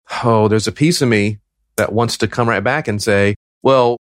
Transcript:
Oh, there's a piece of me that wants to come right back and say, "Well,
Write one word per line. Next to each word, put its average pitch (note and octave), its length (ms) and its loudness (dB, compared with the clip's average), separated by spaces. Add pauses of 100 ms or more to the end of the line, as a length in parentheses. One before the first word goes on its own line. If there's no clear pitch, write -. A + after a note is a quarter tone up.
(240)
Oh, A2 240 2
there's G#2+ 200 0
a G#2+ 40 -4
piece - 300 -2
of B2+ 80 0
me G#2+ 300 0 (380)
that G#2+ 160 -2
wants A2+ 240 -2
to A2 100 -2
come A#2 220 -2
right G2+ 140 0
back C#3 240 -2
and G#2 140 -4
say, G2+ 340 2 (280)
"Well, B2 340 2 (120)